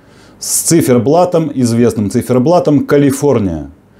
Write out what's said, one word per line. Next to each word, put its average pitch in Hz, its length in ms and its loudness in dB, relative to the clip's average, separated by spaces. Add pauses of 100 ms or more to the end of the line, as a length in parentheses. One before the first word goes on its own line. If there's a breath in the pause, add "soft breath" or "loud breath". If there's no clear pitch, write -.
(400 soft breath)
С - 220 -6
циферблатом, 156 920 0
известным 113 580 0
циферблатом, 139 760 0
"Калифорния". 120 840 0 (280 soft breath)